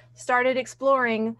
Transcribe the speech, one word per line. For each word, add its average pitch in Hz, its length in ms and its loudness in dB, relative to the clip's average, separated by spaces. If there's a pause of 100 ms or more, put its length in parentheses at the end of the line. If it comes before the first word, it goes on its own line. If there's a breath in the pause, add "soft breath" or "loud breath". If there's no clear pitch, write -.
(140 loud breath)
started 247 420 0
exploring 240 840 0